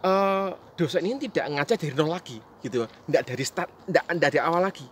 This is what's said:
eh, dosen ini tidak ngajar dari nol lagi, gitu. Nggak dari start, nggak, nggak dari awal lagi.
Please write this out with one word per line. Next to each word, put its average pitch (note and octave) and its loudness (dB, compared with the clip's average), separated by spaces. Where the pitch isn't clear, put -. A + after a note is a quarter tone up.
eh, G3 2
dosen E3 0
ini B3+ -4
tidak D3 -2
ngajar C#3+ 2
dari C#3+ -4
nol D#3 2
lagi, C#3+ -8
gitu. A#2 -2
Nggak C#3 2
dari B2+ -6
start, - -6
nggak, - 2
nggak D3+ 2
dari D3 2
awal E3+ 2
lagi. C3 -8